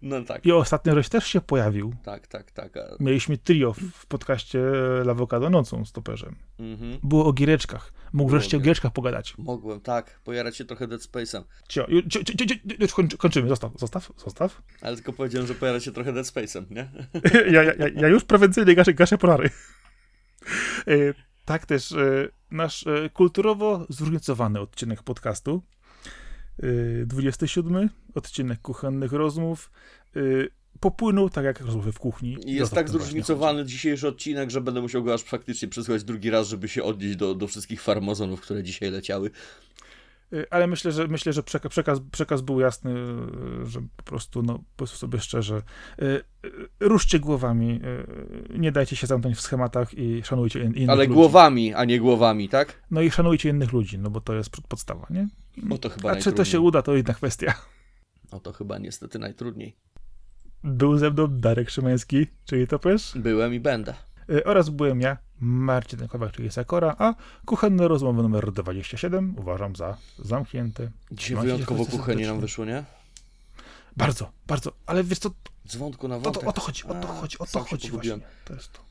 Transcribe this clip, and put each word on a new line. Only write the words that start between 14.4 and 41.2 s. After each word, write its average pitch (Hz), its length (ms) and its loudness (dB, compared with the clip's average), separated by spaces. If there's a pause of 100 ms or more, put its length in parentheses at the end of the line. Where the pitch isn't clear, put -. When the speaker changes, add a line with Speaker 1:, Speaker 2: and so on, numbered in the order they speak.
Speaker 1:
Ale 120 160 -8
tylko 120 160 -10
powiedziałem, 127 360 -4
że 123 60 -6
pojarać 120 300 -2
się 123 80 -10
trochę 123 200 -6
Dead 127 140 -4
Space'em, 104 440 -8
nie? 123 200 -12 (300)
Speaker 2:
<laughs> 190 320 6
Ja, 160 100 10
ja, 156 120 4
ja, 147 140 0
ja 147 200 4
już 190 160 6
prewencyjnie 196 500 6
gaszę, 180 200 6
gaszę 175 240 6
polary. 151 320 4 (1400)
E, 156 60 4 (520)
tak 156 220 -4
też, 139 260 0
e, 135 360 0 (220)
nasz, 160 360 -6
e, 151 240 -2
kulturowo 202 800 2
zróżnicowany 131 720 -2
odcinek 110 420 -8
podcastu. 135 600 -6 (1000)
E, - 40 -4 (400)
dwudziesty 135 420 -2
siódmy 180 400 0 (260)
odcinek 127 480 -6
Kuchennych 135 500 -4
Rozmów. 156 580 -2 (460)
E, 147 40 -4 (600)
popłynął 196 500 2
tak 139 140 -4
jak 135 160 -2
rozmowy 110 320 -4
w - 60 -10
kuchni. 123 380 -6 (100)
Speaker 1:
I 135 60 -6
jest 139 80 -2
Speaker 2:
Zostaw 117 160 0
Speaker 1:
tak 165 100 0
Speaker 2:
ten 143 60 -4
właśnie 151 180 0
Speaker 1:
zróżnicowany 151 500 0
Speaker 2:
odcinek. 139 80 -6
Speaker 1:
dzisiejszy 139 400 -2
odcinek, 139 420 -6
że 127 100 -2
będę 123 200 -2
musiał 123 240 0
go 120 100 2
aż 113 80 -4
faktycznie - 460 -8
przesłuchać 113 360 -2
drugi 110 260 -4
raz, 110 180 2
żeby 107 200 -8
się - 160 -4
odnieść 101 320 -2
do, 95 180 0
do 95 120 -6
wszystkich 107 360 -10
farmazonów, 101 580 -2
które 101 220 -6
dzisiaj 92 280 -6
leciały. 98 400 -6 (1040)
Speaker 2:
E, 156 120 -6 (100)
ale 175 120 4
myślę, 175 260 -2
że, 160 160 -2
myślę, 156 240 -2